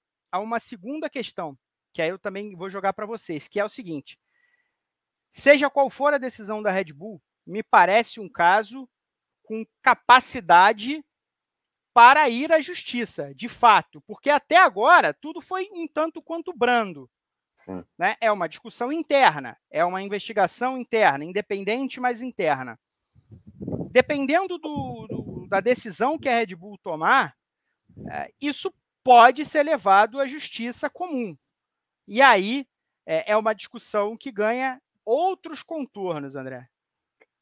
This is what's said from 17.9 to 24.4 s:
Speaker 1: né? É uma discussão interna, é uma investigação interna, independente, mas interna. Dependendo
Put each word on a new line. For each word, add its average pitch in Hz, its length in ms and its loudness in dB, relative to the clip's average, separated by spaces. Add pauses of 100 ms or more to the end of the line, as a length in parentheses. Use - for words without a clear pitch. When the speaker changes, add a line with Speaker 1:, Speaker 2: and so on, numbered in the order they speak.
Speaker 1:
né? 190 220 -2
É 220 120 2
uma 180 180 -2
discussão 240 420 -10
interna, 214 640 0 (140)
é 156 140 0
uma 185 160 -4
investigação 202 760 -4
interna, 196 460 0
independente, 202 760 -6
mas 247 220 -4
interna. 143 560 -4 (1120)
Dependendo 302 680 0